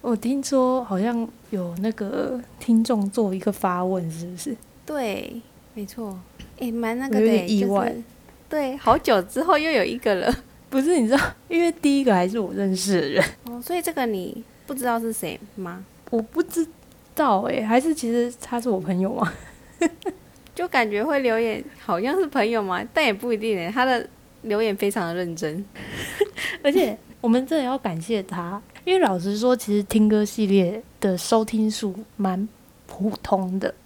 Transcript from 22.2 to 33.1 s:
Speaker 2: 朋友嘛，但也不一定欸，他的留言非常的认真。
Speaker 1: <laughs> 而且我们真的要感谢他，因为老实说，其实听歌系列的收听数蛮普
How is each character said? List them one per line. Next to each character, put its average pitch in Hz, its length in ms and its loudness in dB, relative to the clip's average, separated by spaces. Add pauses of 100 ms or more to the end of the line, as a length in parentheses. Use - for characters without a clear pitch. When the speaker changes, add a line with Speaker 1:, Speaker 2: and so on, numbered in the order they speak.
Speaker 2:
朋 226 240 0
友 226 100 0
嘛， 190 320 -2
但 311 120 2
也 233 80 4
不 240 200 -2
一 220 40 0
定 208 200 -2
欸， 170 160 -4
他 254 120 2
的 262 200 2 (380)
留 214 180 0
言 214 160 0
非 202 140 0
常 185 160 -2
的 170 80 -4
认 175 220 -4
真。 170 280 -6 (460)
Speaker 1:
<laughs> - 520 -4
而 285 100 4
且 285 240 2 (240)
我 240 80 0
们 254 180 4
真 320 120 0
的 269 60 0
要 254 140 -2
感 165 220 -4
谢 202 220 -2
他， 185 380 -8 (240)
因 370 100 2
为 381 60 6
老 196 180 4
实 196 180 -2
说， 247 200 4
其 208 200 0
实 208 60 2
听 214 260 4
歌 214 160 4
系 208 220 -2
列 190 360 4 (180)
的 185 180 2
收 220 260 2
听 214 260 0
数 208 240 -4 (220)
蛮 196 320 -2 (380)
普 202 260 -4 (100)